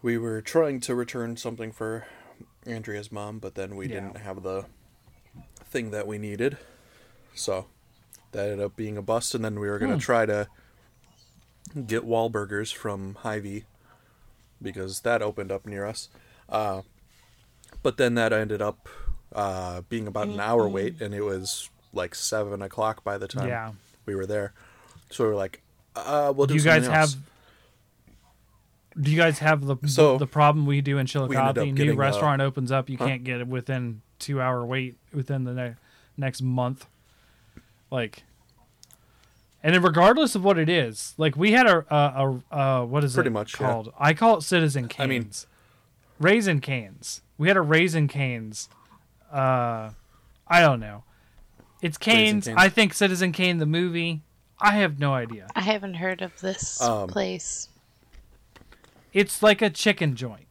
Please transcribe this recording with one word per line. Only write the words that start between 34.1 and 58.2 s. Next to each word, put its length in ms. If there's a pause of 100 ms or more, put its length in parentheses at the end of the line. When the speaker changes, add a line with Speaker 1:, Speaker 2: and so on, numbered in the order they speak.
Speaker 2:
two 240
hour 240
wait 320 (160)
within 300
the 100
ne-, 220 (400)
next 260
month. 460 (1040)
Like, 320 (1400)
and 140
then 80
regardless 520
of 100
what 120
it 120
is, 480
like, 180
we 160
had 160
a, 260
a, 480 (100)
a, 60
a, 280
what 180
is 100
Speaker 1:
Pretty 140
Speaker 2:
it 40
Speaker 1:
much, 280
yeah. 80
Speaker 2:
called? 320
I 140
call 240
it 60
Citizen 540
Speaker 1:
I 80
mean 180
Speaker 2:
Cane's. 240 (680)
Raising 440
Cane's. 600 (160)
We 120
had 80
a 40
Raising 460
Cane's. 600 (600)
Uh, 600 (580)
I 140
don't 180
know. 240 (800)
It's 160 (100)
Speaker 1:
Raising 180
Speaker 2:
Cane's. 200
Speaker 1:
Cane's. 120
Speaker 2:
I 120
think 240
Citizen 400
Kane 240
the 80
movie. 560 (380)
I 180
have 200
no 160
idea. 400
Speaker 3:
I 80
haven't 340
heard 260
of 180
this 420
Speaker 1:
Um, 280
Speaker 3:
place. 580 (1400)